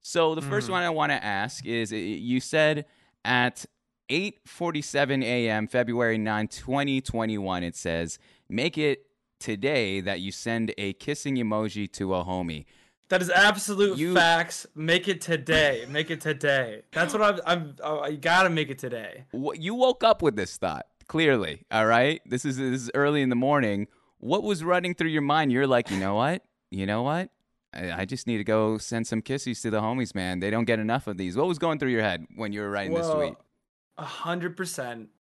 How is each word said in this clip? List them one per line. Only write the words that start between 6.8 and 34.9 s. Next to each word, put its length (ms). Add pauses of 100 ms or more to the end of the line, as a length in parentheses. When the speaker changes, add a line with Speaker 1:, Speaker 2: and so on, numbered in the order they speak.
Speaker 1:
twenty-one, 600
it 120
says, 440 (280)
"Make 300
it 280 (340)
today 600
that 200
you 100
send 460
a 160
kissing 440
emoji 560
to 220
a 80
homie." 420 (440)
Speaker 2:
That 120
is 80
absolute 680
Speaker 1:
You 180
Speaker 2:
facts. 500 (100)
Make 320
it 140
today. 680
Make 220
it 80
today. 640 (100)
That's 220
what 80
I'm, 240
I'm, 380
I, 60 (180)
I 80
gotta 340
make 200
it 100
today. 540
Speaker 1:
Wh-, 240
you 180
woke 280
up 180
with 140
this 220
thought, 300 (200)
clearly, 640
all 140
right? 400
This 180
is, 140
this 240
is 120
early 280
in 80
the 80
morning. 500 (320)
What 240
was 180
running 320
through 160
your 120
mind? 320
You're 140
like, 240
"You 80
know 160
what? 280 (260)
You 160
know 180
what? 260 (440)
I, 280
I 40
just 220
need 120
to 40
go 340
send 300
some 140
kisses 400
to 80
the 100
homies, 340
man. 280
They 80
don't 160
get 140
enough 280
of 100
these." 200
What 100
was 120
going 200
through 120
your 120
head 220 (100)
when 160
you 80
were 100
writing 240
this 140
Speaker 2:
Well, 120
Speaker 1:
tweet? 140 (640)
Speaker 2:
a 60
hundred 520
percent. 500 (180)